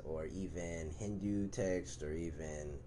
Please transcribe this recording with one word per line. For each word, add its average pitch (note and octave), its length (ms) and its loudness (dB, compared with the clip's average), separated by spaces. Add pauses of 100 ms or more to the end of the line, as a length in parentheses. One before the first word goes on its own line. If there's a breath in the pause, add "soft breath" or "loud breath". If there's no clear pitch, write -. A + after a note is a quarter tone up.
or D#2 220 0
even E2+ 720 -2
Hindu G2+ 500 2
text, F#2 540 2
or D2+ 100 0
even D2+ 760 -2